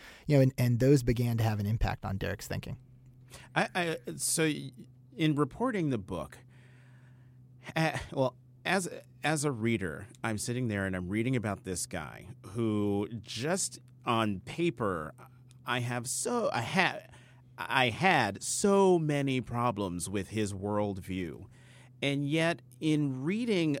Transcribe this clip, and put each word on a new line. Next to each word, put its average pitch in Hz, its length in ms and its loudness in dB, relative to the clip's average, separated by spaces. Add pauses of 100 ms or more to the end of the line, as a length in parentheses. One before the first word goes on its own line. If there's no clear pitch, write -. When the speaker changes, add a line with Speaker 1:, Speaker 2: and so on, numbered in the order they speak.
(280)
Speaker 1:
you 147 100 6
know, 135 60 10
and, 131 140 4
and 120 220 4
those 131 240 8
began 120 340 2
to 113 60 2
have 107 160 2
an 101 60 0
impact 110 400 0
on 98 100 -2
Derek's 92 320 -4
thinking. - 300 -6 (760)
Speaker 2:
I, 175 220 2
I, 170 220 -2 (180)
so 160 280 0
y-, 147 280 0 (460)
in 156 180 4
reporting 165 540 0
the 123 80 0
book, 90 400 -8 (1400)
uh, 160 220 0 (160)
well, 135 220 0 (280)
as, 175 240 0 (380)
as 147 180 0
a 147 80 0
reader, 107 560 -2 (160)
I'm 110 140 -2
sitting 120 320 -4
there 98 160 0
and 95 100 -2
I'm 90 140 -4
reading 113 260 0
about 101 300 -4
this 92 200 -6
guy 62 420 -10 (260)
who 104 560 0 (120)
just - 580 -4 (260)
on 110 360 0
paper, 101 720 -2 (520)
I 123 140 -2
have 123 280 -4
so, 240 460 -2
I 117 80 -2
had, 156 480 -2 (480)
I 123 320 2
had 113 520 2
so 196 580 4
many 139 420 0
problems 101 680 -2
with 98 200 -2
his 104 240 0
worldview. 95 920 -4 (560)
And 139 240 0
yet 160 360 0 (180)
in 147 440 0
reading 180 560 0